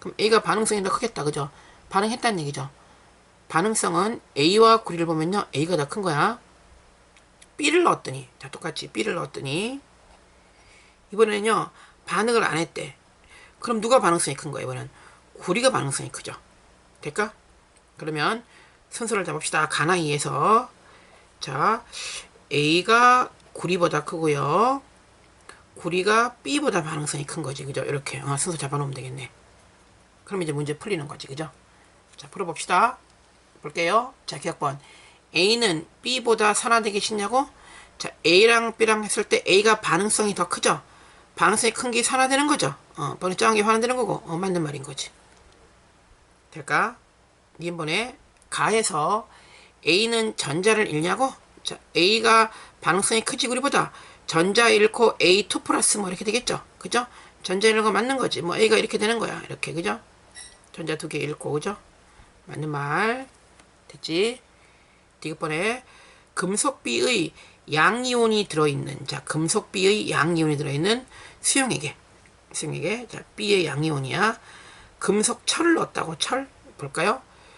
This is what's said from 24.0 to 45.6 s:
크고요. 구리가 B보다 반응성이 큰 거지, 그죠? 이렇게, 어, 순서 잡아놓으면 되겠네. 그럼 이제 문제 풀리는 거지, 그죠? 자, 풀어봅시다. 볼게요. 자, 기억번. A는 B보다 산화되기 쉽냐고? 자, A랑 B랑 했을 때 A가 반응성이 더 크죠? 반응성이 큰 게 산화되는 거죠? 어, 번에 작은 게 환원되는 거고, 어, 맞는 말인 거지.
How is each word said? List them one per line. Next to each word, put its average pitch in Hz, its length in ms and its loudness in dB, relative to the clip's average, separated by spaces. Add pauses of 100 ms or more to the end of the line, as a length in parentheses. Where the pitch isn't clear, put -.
크고요. 160 760 0 (960)
구리가 208 640 0
B보다 269 400 0
반응성이 151 440 -6
큰 - 160 -8
거지, 139 220 -8
그죠? 135 180 -6
이렇게, 139 380 -6
어, 143 160 -4
순서 165 220 -4
잡아놓으면 143 360 -4
되겠네. 127 360 -12 (920)
그럼 196 180 -6
이제 156 100 -4
문제 147 260 -4
풀리는 175 300 -6
거지, - 180 -16
그죠? 143 240 -12 (640)
자, - 120 -20
풀어봅시다. 190 720 0 (640)
볼게요. 196 500 0 (140)
자, 151 120 -12
기억번. 143 400 -4 (560)
A는 190 520 2 (160)
B보다 233 500 2
산화되기 214 480 0
쉽냐고? 214 480 0 (480)
자, - 140 -10 (160)
A랑 226 500 6
B랑 220 280 2
했을 202 200 -2
때 - 220 0
A가 208 340 4
반응성이 202 540 0
더 175 140 -2
크죠? 175 340 -2 (540)
반응성이 214 360 2
큰 247 180 -4
게 233 120 0
산화되는 262 440 2
거죠? 190 280 0 (220)
어, 143 220 -6
번에 185 160 -4
작은 220 200 2
게 214 80 2
환원되는 226 340 2
거고, 202 300 -2
어, 165 100 -6
맞는 180 260 0
말인 143 200 -6
거지. 139 280 -12 (1400)